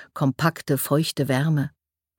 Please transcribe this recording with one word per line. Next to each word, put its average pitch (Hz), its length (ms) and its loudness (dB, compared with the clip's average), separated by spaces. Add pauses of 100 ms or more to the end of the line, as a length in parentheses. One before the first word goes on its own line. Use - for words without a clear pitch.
(120)
kompakte, 147 640 0
feuchte 147 520 0
Wärme. 139 420 0 (480)